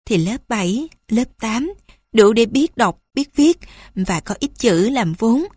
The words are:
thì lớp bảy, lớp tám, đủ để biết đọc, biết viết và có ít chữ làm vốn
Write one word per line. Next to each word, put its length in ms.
thì 120
lớp 320
bảy, 400
lớp 300
tám, 340
đủ 200
để 140
biết 300
đọc, 260
biết 220
viết 220
và 260
có 200
ít 180
chữ 300
làm 240
vốn 320